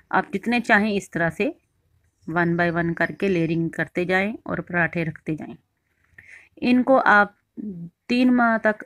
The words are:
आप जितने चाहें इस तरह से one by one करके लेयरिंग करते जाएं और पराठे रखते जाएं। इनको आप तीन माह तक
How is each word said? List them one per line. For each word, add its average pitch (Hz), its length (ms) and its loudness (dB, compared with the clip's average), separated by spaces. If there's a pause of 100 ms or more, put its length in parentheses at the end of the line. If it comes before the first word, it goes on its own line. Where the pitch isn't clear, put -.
(100)
आप - 220 0
जितने 226 280 -2
चाहें 220 320 2
इस 190 200 -4
तरह 165 180 -2
से 262 240 -4 (720)
one 170 300 0
by 170 160 0
one 170 240 -2
करके 165 320 -2
लेयरिंग 165 420 0
करते 175 340 -4
जाएं 190 300 -2 (120)
और - 160 -6
पराठे 170 420 -2
रखते 160 300 -8
जाएं। - 220 -12 (1040)
इनको 254 340 4
आप 208 400 4 (720)
तीन 247 220 4
माह 233 280 2
तक 214 280 -2